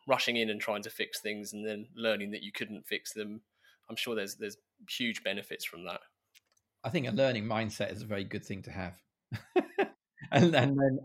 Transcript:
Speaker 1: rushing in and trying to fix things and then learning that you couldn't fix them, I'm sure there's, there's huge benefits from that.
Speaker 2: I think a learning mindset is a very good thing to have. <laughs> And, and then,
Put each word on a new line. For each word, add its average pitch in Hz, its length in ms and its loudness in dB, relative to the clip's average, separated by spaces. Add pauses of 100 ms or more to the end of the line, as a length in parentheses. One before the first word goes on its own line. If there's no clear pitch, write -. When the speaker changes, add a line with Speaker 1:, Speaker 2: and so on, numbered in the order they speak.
Speaker 1:
rushing 123 300 2
in 110 140 2
and 104 100 -2
trying 104 220 0
to 107 80 -8
fix - 300 -6
things 104 320 -6
and 107 120 -6
then 107 300 -6
learning 104 380 0
that 104 100 -8
you 98 100 -10
couldn't 107 340 -8
fix - 260 -6
them, 107 300 -8 (460)
I'm 113 80 -10
sure 120 180 -2
there's, 98 220 -4
there's 104 200 -8 (340)
huge 117 320 -2
benefits 98 420 -4
from 85 200 -10
that. 90 160 -6 (840)
Speaker 2:
I 123 80 -4
think 135 160 2
a 110 60 -2
learning 120 320 4
mindset 110 480 0
is 104 100 -8
a 107 40 -10
very 101 180 -2
good 101 200 -6
thing 98 180 -6
to - 100 -12
have. 90 280 -6 (320)
<laughs> - 600 0 (400)
And, 170 240 8
and 139 200 6
then, 135 280 4